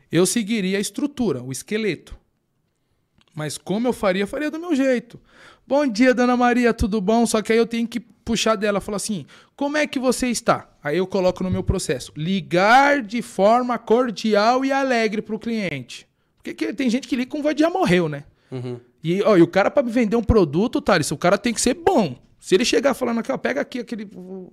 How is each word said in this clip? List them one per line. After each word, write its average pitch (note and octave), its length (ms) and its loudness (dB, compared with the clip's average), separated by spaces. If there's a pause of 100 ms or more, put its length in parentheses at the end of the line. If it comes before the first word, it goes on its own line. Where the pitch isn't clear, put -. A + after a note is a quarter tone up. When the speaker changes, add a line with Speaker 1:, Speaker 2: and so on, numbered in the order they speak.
(120)
Speaker 1:
eu E3+ 140 4
seguiria G3 520 -2
a G#3 40 0
estrutura, A3 640 -4
o B2+ 80 -10
esqueleto. G3+ 640 -6 (1160)
Mas D3+ 240 -8
como A3 300 -4
eu A#3 60 2
faria, G3 300 0
eu G3+ 40 -4
faria D4 220 -6
do D#4+ 100 -8
meu F4 160 -4
jeito. B3+ 440 0 (460)
"Bom C#4+ 200 0
dia, B3+ 280 4
dona B3 220 2
Maria, A#3+ 380 4
tudo A3 260 -2
bom?" A3 260 2
Só A3 160 0
que G#3 100 -2
aí A3 60 4
eu A3+ 100 2
tenho A#3 200 -4
que A#3 120 -8
puxar - 560 -2
dela, G3+ 260 -2
falar G#3 160 -6
assim, F3+ 280 -8 (300)
"Como C#4+ 220 -2
é D4+ 80 0
que C#4+ 140 -4
você B3 280 0
está?" F#3 420 -2 (140)
Aí D3 140 -2
eu F#3 100 0
coloco F#3 360 -2
no F#3 80 -4
meu F#3 120 -2
processo: F3+ 520 -4
ligar G3 880 2
de G#3+ 180 -6
forma A#3 560 2
cordial A3+ 880 2
e C4+ 60 0
alegre A#3 500 0
pro G#3+ 160 -8
cliente. G3 720 -8 (300)
Porque - 160 -12
que, D#4+ 200 -6
tem C4 160 -2
gente B3+ 180 -2
que C#4+ 80 -4
liga B3+ 140 -4
com D4 140 -6
voz D4+ 120 0
de B3 60 0
"já D#4+ 80 4
morreu", F3+ 400 2
né? D3 140 -10 (280)
Speaker 2:
Uhum. B2 280 -8 (240)
Speaker 1:
E, F3 180 0
ó, G3 160 4
e E3+ 40 8
o E3 60 6
cara F#3+ 220 2
pra C#4+ 140 2
me A#3 80 -6
vender A3 240 0
um A#3 80 0
produto, G3 580 2
Thales, F3+ 300 2
o D3+ 60 -6
cara F#3 200 2
tem A#3 160 -2
que - 80 -6
ser B3 140 2
bom. E4 420 0 (220)
Se - 160 0
ele A#3 100 2
chegar - 300 2
falando A#3+ 240 -4
aqui, B3 120 -4
ó, C4 60 -4
"Pega B3+ 240 -4
aqui - 180 -8
aquele, A3 360 -10
um F#3 360 -16